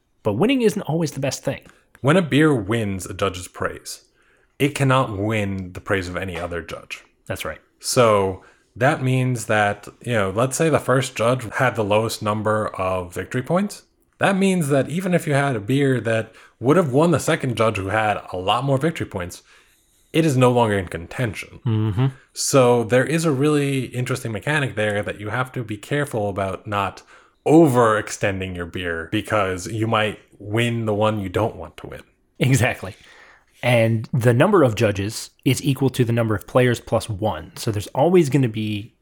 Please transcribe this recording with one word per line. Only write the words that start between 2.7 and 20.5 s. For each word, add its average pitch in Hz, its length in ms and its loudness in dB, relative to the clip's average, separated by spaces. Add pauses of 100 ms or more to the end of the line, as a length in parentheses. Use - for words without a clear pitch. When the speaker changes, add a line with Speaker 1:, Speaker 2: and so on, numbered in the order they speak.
Speaker 2:
a - 80 -12
judge's 90 340 -4
praise, - 580 -10 (540)
it 139 160 0
cannot 131 420 2
win 98 560 -4
the 95 80 -12
praise 95 260 -2
of 90 80 -10
any 87 240 -6
other 85 220 -6
judge. - 420 -16 (220)
Speaker 1:
That's - 180 -8
right. 78 160 -10 (200)
Speaker 2:
So 101 640 2 (320)
that 135 280 0
means 127 440 0
that, 104 400 0 (140)
you 120 120 -6
know, 101 160 0
let's 120 260 0
say 165 140 0
the 139 100 2
first 127 360 0
judge 120 280 0 (120)
had 120 200 0
the 113 80 -2
lowest 107 380 0
number 107 540 0
of 92 380 -4
victory 95 280 -4
points. 185 420 -2 (360)
That 190 180 2
means 185 320 2
that 135 200 2
even 180 240 -2
if 165 140 0
you 147 60 0
had 139 220 0
a 107 40 -4
beer 131 420 0
that 110 320 -2 (260)
would 139 180 4
have 151 160 2
won 160 180 4
the 139 80 2
second 143 360 -2
judge 110 220 2
who 95 120 -4
had 107 320 0 (100)
a 92 60 -6
lot 104 260 0
more 139 140 2
victory 147 280 -2
points, 87 380 -10 (720)
it 160 120 2
is 139 120 2
no 127 120 6
longer 117 280 4